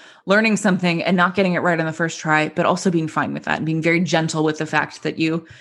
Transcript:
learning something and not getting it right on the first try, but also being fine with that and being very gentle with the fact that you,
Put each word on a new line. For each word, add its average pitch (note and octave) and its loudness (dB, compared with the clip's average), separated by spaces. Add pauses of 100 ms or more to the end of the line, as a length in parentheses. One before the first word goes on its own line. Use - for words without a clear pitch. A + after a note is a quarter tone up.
(240)
learning G#3+ 2
something F3+ 0
and F#3 2
not F3+ 2
getting F#3+ 2
it E3+ 0
right E3 2
on D#3+ 0
the D#3+ -4
first E3 -4
try, D#3 2
but F3 -2
also F3+ 2
being D#3+ 2
fine D3 -4
with D3 -8
that - -2
and - -4
being D#3+ 0
very E3+ 2
gentle D#3+ 0
with D#3 -2
the D#3+ -4
fact D3+ -4
that D#3 -6
you, D#3+ -2 (140)